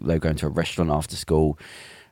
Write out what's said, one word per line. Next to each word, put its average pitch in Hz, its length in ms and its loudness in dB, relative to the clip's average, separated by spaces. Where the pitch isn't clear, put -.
they 76 120 0
were 80 40 4
going 78 180 0
to 78 100 -2
a 73 40 -2
restaurant 80 400 0
after 76 260 -2
school. 78 420 2